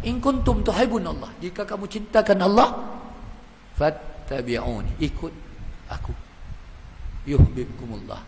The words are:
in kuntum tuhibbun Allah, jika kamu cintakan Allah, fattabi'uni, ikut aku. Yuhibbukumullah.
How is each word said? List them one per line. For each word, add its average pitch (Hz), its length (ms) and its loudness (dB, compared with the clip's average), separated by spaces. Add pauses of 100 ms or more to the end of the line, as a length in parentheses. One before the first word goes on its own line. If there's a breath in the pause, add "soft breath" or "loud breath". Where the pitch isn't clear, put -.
in 240 160 -2
kuntum 247 480 2
tuhibbun 214 400 2
Allah, 147 320 -8
jika 180 240 -6
kamu 202 240 -6
cintakan 208 560 4
Allah, 208 320 6 (1040)
fattabi'uni, 123 1200 -2
ikut 156 320 -2 (560)
aku. - 240 -6 (1120)
Yuhibbukumullah. 120 1040 2